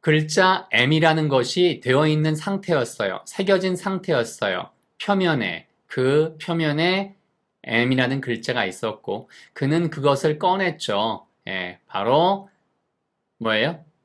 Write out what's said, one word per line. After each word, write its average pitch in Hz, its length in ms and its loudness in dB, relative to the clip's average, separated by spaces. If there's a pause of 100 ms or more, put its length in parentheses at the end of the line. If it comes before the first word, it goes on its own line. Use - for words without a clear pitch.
글자 156 640 2
M이라는 156 560 4
것이 139 560 2
되어 135 240 2
있는 156 300 0
상태였어요. 156 880 -4
새겨진 190 500 0
상태였어요. 131 960 -2 (340)
표면에, 147 640 0 (220)
그 151 520 0
표면에 170 760 -2 (480)
M이라는 127 560 0
글자가 120 460 -4
있었고 101 640 -8 (240)
그는 156 380 -2
그것을 143 480 0
꺼냈죠. 151 880 -2 (220)
예, 90 400 -8
바로 165 600 0 (920)
뭐예요? 113 440 0 (200)